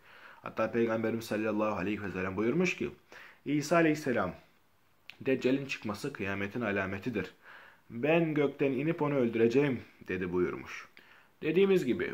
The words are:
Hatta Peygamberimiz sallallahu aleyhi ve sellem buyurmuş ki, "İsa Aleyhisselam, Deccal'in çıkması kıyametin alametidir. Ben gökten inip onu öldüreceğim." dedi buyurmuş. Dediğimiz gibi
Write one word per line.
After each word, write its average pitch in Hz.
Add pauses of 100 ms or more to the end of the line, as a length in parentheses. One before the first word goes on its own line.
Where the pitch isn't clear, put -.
(420)
Hatta -
Peygamberimiz 113
sallallahu 107
aleyhi 104
ve 95
sellem 92
buyurmuş 147
ki, - (560)
"İsa 147
Aleyhisselam, 143 (880)
Deccal'in 135
çıkması -
kıyametin 98
alametidir. 98 (580)
Ben 156
gökten 139
inip 151
onu 147
öldüreceğim." 117 (280)
dedi 92
buyurmuş. 65 (540)
Dediğimiz 175
gibi 95